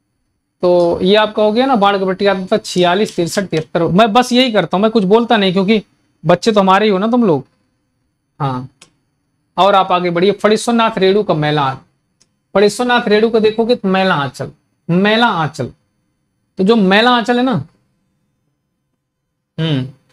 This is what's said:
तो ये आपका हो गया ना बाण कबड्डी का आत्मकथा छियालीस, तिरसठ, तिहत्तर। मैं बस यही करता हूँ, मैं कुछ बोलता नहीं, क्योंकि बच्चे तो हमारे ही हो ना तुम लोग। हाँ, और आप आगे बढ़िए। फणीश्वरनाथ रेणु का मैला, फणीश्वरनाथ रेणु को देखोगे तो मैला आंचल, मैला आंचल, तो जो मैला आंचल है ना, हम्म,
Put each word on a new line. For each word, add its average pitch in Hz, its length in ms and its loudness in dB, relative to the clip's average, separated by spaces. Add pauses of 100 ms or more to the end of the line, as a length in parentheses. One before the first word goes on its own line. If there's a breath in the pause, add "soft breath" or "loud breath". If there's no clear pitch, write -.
(640)
तो 175 380 2
ये 185 160 2
आपका 214 260 0
हो 214 80 2
गया 247 140 0
ना 269 120 0
बाण 202 200 2
कबड्डी 190 280 -2
का 202 60 2
आत्मकथा 190 280 -2
छियालीस, 185 560 -2
तिरसठ, 180 300 -4
तिहत्तर। 165 380 -4
मैं 190 300 2
बस 247 180 2
यही 247 200 2
करता 185 260 -2
हूँ, 190 40 0
मैं 220 100 0
कुछ 220 140 0
बोलता 226 320 2
नहीं, 190 160 0
क्योंकि 196 280 0 (420)
बच्चे 175 280 0
तो 208 80 2
हमारे 190 260 2
ही 220 60 2
हो 185 60 0
ना 202 100 -2
तुम 240 180 0
लोग। 147 200 0 (960)
हाँ, 131 300 -6 (880)
और 196 180 2
आप 190 160 2
आगे 180 180 0
बढ़िए। 175 240 0
फणीश्वरनाथ 220 640 0
रेणु 196 260 2
का 185 120 -2
मैला, 151 380 -2 (840)
फणीश्वरनाथ 233 520 0
रेणु 214 220 2
को 220 100 0
देखोगे 220 360 0
तो 220 140 -6
मैला 190 260 0
आंचल, 139 360 -8 (380)
मैला 208 380 2
आंचल, 156 440 -4 (880)
तो 190 40 0
जो 214 140 4
मैला 208 340 2
आंचल 240 260 0
है 247 60 0
ना, 254 100 -2 (2000)
हम्म, 147 300 -4 (260)